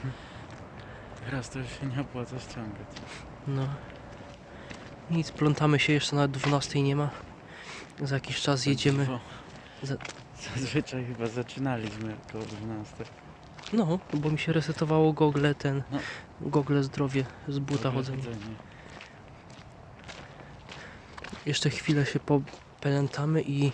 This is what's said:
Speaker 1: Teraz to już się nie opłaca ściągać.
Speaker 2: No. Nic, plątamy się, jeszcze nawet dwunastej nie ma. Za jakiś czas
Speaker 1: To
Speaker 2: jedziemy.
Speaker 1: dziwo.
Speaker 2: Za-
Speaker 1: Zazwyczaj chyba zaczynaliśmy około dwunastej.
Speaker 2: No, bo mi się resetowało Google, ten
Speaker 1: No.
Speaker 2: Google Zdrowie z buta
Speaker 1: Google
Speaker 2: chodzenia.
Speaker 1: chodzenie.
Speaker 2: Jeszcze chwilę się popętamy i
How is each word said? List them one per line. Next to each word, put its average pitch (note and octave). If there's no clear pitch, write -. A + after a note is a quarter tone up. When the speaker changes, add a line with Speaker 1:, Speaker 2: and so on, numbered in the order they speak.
Speaker 1:
Teraz B2+
to C3+
już B2
się C3+
nie C3
opłaca B2+
ściągać. A2
Speaker 2:
No. C3+
Nic, E3
plątamy D3+
się, D3+
jeszcze C#3+
nawet C#3+
dwunastej C#3
nie C#3
ma. C#3+
Za C#3
jakiś -
czas C#3
Speaker 1:
To C#3
Speaker 2:
jedziemy. C#3
Speaker 1:
dziwo. B2+
Speaker 2:
Za- C#3
Speaker 1:
Zazwyczaj B2+
chyba A#2
zaczynaliśmy A2+
około A2
dwunastej. G#2+
Speaker 2:
No, F#3
bo D3+
mi D3+
się E3
resetowało D#3
Google, D3
ten C#3
Speaker 1:
No. C#3+
Speaker 2:
Google C#3+
Zdrowie C3+
z C#3+
buta C#3
Speaker 1:
Google C3
Speaker 2:
chodzenia. C3+
Speaker 1:
chodzenie. A2
Speaker 2:
Jeszcze D3
chwilę C#3+
się -
popętamy C#3+
i C#3